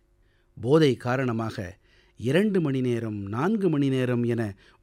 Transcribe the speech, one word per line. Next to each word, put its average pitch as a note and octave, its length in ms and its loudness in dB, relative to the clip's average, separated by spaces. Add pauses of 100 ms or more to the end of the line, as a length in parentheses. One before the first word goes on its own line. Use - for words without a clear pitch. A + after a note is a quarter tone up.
(600)
போதை C3+ 360 4
காரணமாக A2+ 840 -4 (380)
இரண்டு F#3 440 2
மணி C3+ 200 0
நேரம், A2+ 460 -4
நான்கு F3+ 420 0
மணி C#3+ 200 2
நேரம் B2 360 0
என A2+ 320 -2 (260)